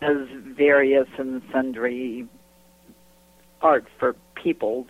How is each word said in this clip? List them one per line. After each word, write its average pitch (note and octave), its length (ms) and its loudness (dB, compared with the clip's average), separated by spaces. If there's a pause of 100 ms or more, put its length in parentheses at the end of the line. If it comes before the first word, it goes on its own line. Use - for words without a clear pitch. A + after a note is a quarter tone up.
does C#3+ 280 -2
various C3+ 800 2 (100)
and C3 240 -8 (100)
sundry B2 760 -4 (1300)
art D3 260 4 (100)
for B2+ 180 -2 (200)
people B2 540 -4